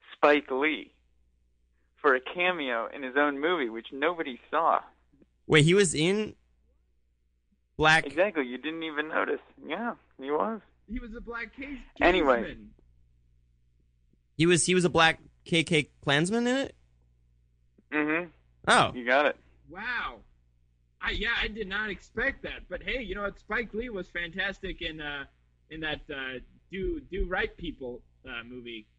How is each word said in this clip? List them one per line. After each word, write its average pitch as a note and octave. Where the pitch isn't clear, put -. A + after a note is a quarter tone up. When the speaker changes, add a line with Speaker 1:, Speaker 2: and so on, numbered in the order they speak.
Speaker 1:
Spike D3
Lee C3+
for C#3
a B2+
cameo C#3+
in C#3+
his B2+
own C#3+
movie, D#3
which A2+
nobody D3
saw. D3+
Speaker 2:
Wait, D3+
he E3+
was F#3+
in F#3+
Black D#3
Speaker 1:
Exactly, D#3+
you B2
didn't D#3
even D#3
notice. -
Yeah, G3
he C3+
was. F#3+
Speaker 3:
He A#3
was A#3
a A#3
Black A3+
K-, C#4
Speaker 1:
Anyway. D#3
Speaker 3:
Klansman. G#2+
Speaker 2:
He D#3+
was, F3
he F3+
was F3+
a F3+
Black D#3+
K E3
K D3+
Klansman F3+
in B3
it? C4+
Speaker 1:
Mm-hmm. D3+
Speaker 2:
Oh. G3+
Speaker 1:
You B2
got C3+
it. -
Speaker 3:
Wow. F#3
I, G#3+
yeah, G#3
I A3+
did G#3+
not G#3
expect -
that. C#3
But F3+
hey, A3+
you F#3
know G#3
what? G3+
Spike A3
Lee A#3+
was F#3
fantastic F3+
in, D#3+
uh, C#3+
in D#3
that, D3+
uh, C3
Do, F#3
Do F#3+
Right G3+
People, B2
uh, A#2+
movie. A#2